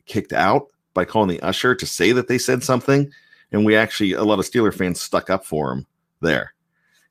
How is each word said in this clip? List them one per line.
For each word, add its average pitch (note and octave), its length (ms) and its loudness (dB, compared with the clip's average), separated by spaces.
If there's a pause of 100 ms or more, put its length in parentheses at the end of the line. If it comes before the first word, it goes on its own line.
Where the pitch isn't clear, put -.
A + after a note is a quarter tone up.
kicked - 280 -6
out G#2+ 340 0 (260)
by F2+ 120 0
calling G#2+ 240 0
the E2+ 120 -4
usher F#2+ 320 0
to - 120 -6
say F#2+ 260 2
that B2 160 0
they B2+ 100 0
said B2+ 260 -2
something. C#3 480 0 (400)
And G#2+ 140 2
we G#2+ 100 4
actually, G#2+ 360 0
a G2 120 -2
lot G#2 160 2
of F2+ 60 0
Steeler A2 280 0
fans F#2 260 -2
stuck - 300 -4
up F#2+ 160 -2
for D2+ 260 -4
'em C2+ 160 -8 (320)
there C2 340 0 (580)